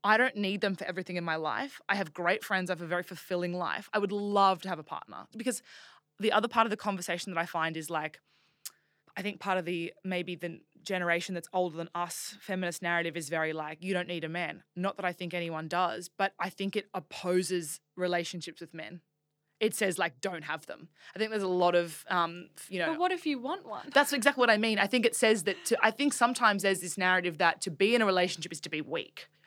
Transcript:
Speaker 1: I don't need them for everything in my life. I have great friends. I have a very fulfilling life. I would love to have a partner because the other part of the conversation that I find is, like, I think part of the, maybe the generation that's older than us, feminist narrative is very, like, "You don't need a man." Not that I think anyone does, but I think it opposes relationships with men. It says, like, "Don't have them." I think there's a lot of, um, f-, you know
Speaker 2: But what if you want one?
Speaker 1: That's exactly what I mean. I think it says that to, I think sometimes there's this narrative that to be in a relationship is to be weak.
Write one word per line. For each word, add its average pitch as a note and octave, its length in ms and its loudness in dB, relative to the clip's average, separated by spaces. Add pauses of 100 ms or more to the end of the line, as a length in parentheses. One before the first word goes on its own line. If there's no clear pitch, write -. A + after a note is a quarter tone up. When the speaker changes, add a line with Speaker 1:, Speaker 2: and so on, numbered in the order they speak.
Speaker 1:
I G#3+ 140 6
don't B3+ 180 4
need G#3 260 0
them G3 140 0
for - 100 -10
everything F3+ 300 -6
in F3 80 -2
my D#3+ 140 -2
life. D#3+ 520 -4
I G3 60 4
have F#3+ 180 -4
great F3+ 300 2
friends. F#3 260 -2
I F#3 40 0
have E3 80 -6
a F3 40 -8
very F3 180 -2
fulfilling F3 500 -4
life. F3 400 -4
I G#3+ 60 2
would G3 120 0
love G3+ 520 4
to F#3+ 60 -6
have F3 100 -4
a D3 40 -14
partner - 420 -12 (100)
because A3 280 -4 (560)
the G3+ 140 2
other A3 160 2
part A3+ 180 4
of G3+ 40 -2
the G3+ 60 -4
conversation F#3 560 -4
that E3 60 -2
I E3+ 80 -2
find D#3+ 300 -2
is, D#3 120 -10
like, D#3 300 -4 (1000)
I G3 40 -8
think G3+ 180 -6
part F#3+ 180 0
of F3 80 -2
the, E3+ 280 -4 (100)
maybe F3+ 320 -4
the E3+ 240 -8 (240)
generation F3 520 -2
that's E3+ 180 -8
older F3+ 240 0
than E3 180 -8
us, F3 460 -6
feminist F3+ 400 -4
narrative E3+ 340 0
is D#3 140 -6
very, D#3+ 240 0
like, D#3 280 -8
"You F#3 120 -2
don't F3 160 0
need E3+ 160 -4
a D#3+ 40 -6
man." D#3+ 340 -6 (120)
Not F#3+ 220 -2
that F#3 80 -6
I F3+ 80 0
think F3 200 -8
anyone E3 360 -4
does, F3 400 0
but G3 280 0
I F3+ 120 -4
think G3 260 -4
it G3+ 180 -4
opposes F3+ 880 -2 (160)
relationships F3 640 -4
with E3 140 -14
men. D#3+ 280 -12 (600)
It A3 120 2
says, F#3+ 240 0
like, E3+ 220 -2
"Don't F3 240 -6
have D#3 220 -6
them." - 240 -14 (260)
I F#3 40 -10
think A3 120 0
there's G#3+ 120 0
a F#3+ 40 0
lot F3+ 280 4
of, E3+ 340 2
um, F3 480 0
f-, - 120 -18
you F#3+ 100 -6
know E3+ 120 2
Speaker 2:
But D#4 80 -4
what F4+ 140 2
if F4 120 -6
you C#4+ 140 0
want D4 260 -6
one? A3 280 -10
Speaker 1:
That's C#4 180 8
exactly C#4 300 4
what A#3+ 80 8
I G#3+ 80 8
mean. G#3+ 220 2
I G3+ 80 6
think A3+ 180 4
it A3+ 100 4
says A3 300 4
that F#3+ 220 -2
to, A3+ 140 2
I A3 100 6
think C#4+ 200 0
sometimes A#3 520 2
there's G3 180 2
this E3+ 160 -6
narrative F3+ 400 2
that E3+ 240 2
to F3+ 100 -4
be G#3 240 4
in A#3 60 6
a A3 40 4
relationship F3+ 460 2
is D#3+ 100 -10
to - 80 -12
be D#3 120 -4
weak. - 480 -8 (180)